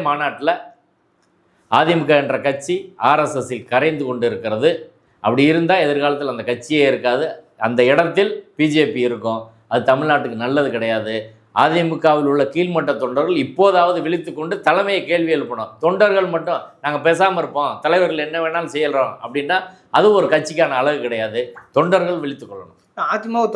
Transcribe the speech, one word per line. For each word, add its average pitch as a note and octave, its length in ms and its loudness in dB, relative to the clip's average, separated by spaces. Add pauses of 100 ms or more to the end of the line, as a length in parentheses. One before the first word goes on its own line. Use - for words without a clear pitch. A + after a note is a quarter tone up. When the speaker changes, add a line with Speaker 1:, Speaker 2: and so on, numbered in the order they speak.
Speaker 1:
மாநாட்டுல D3 440 -2 (1160)
அதிமுக D3+ 420 2 (120)
என்ற C3+ 200 -2
கட்சி C#3+ 300 -4 (340)
ஆர் D3+ 140 4
எஸ் C#3 160 -4
எஸ்ஸில் A#2 340 -6
கரைந்து C#3+ 380 0
கொண்டு A#2+ 180 -2
இருக்கிறது. G#2+ 400 -2 (560)
அப்படி A#2+ 180 2 (100)
இருந்தா E3+ 220 2 (120)
எதிர்காலத்தில் C#3+ 480 -2
அந்த A2+ 160 -10
கட்சியே C#3+ 420 0
இருக்காது, B2 320 0 (420)
அந்த A#2+ 140 2 (120)
இடத்தில் E3+ 380 2 (280)
பி D3+ 160 2
ஜே D#3 180 4
பி B2+ 160 -4
இருக்கும். A2+ 320 -4 (320)
அது A#2+ 180 0
தமிழ்நாட்டுக்கு C3 540 0
நல்லது C#3 320 0
கிடையாது. A2 380 -2 (480)
அதிமுகவில் D#3+ 680 2
உள்ள C#3+ 120 2 (120)
கீழ்மட்ட E3 380 0 (100)
தொண்டர்கள் D3 420 -2
இப்போதாவது F3+ 600 2
விழித்து E3+ 280 -4
கொண்டு D#3+ 220 -8 (120)
தலைமையை F#3+ 420 2
கேள்வி E3 280 0
எழுப்பணும். A#2+ 340 -6 (140)
தொண்டர்கள் F#3+ 500 2
மட்டும் D#3+ 260 -4 (220)
"நாங்க D3 240 -2
பேசாம F3 360 2
இருப்போம், C#3 300 -4 (120)
தலைவர்கள் D#3+ 420 2
என்ன D#3+ 180 -6
வேணாலும் D#3+ 300 -4
செய்யறோம்" C#3 380 0 (120)
அப்படின்னா C#3+ 320 -2 (420)
அது F3+ 80 6 (120)
ஒரு D#3+ 160 4
கட்சிக்கான D#3 460 0
அழகு C#3+ 260 0
கிடையாது. A2+ 340 -4 (380)
தொண்டர்கள் F3 460 2
விழித்து C3+ 220 -10
கொள்ளணும். F#2 300 -18 (380)
Speaker 2:
அதிமுகவை A3+ 420 -2